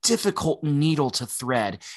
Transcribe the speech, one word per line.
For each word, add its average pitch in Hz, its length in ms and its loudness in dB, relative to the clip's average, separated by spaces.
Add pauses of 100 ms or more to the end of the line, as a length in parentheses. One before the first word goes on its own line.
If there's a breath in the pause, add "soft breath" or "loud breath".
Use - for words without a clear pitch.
difficult 196 600 0
needle 147 460 2
to 123 160 -6
thread, 113 560 -2 (160 loud breath)